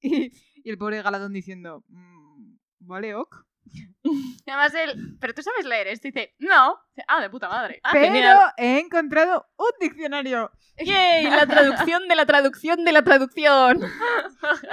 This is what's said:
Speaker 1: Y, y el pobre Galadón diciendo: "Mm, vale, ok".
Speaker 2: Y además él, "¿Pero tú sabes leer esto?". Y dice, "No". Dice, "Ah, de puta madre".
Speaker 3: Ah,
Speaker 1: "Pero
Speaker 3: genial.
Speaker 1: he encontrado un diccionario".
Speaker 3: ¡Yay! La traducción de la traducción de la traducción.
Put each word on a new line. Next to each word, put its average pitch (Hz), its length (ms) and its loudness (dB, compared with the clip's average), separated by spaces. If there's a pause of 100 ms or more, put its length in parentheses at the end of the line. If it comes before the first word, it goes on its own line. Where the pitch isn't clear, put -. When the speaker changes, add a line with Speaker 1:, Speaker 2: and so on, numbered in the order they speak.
Speaker 1:
Y, 269 300 -4 (320)
y 226 60 -14
el 214 100 -12
pobre 208 240 -8
Galadón 202 300 -6
diciendo: 180 560 -16
"Mm, 151 640 -20 (240)
vale, 190 360 -12
ok". 240 200 -12 (680)
Speaker 2:
Y 269 460 -8
además 285 260 0
él, 302 440 -8
"¿Pero - 140 -10
tú 302 80 -12
sabes 415 240 -6
leer 226 220 -4
esto?". 220 200 -10
Y 269 40 -10
dice, 226 280 -10
"No". 320 380 2 (180)
Dice, 262 120 -20
"Ah, 311 140 0
de 202 80 -8
puta 208 200 -12
madre". 202 340 -8
Speaker 3:
Ah, - 80 -4
Speaker 1:
"Pero 294 220 4
Speaker 3:
genial. 453 260 8 (180)
Speaker 1:
he 247 220 0
encontrado 330 640 0 (120)
un 466 220 -2
diccionario". 277 720 -6 (260)
Speaker 3:
¡Yay! 349 480 2
La 294 220 4
traducción 320 600 2
de 349 80 2
la 302 100 2
traducción 302 600 0
de 339 60 4
la 302 120 0
traducción. 269 760 4 (920)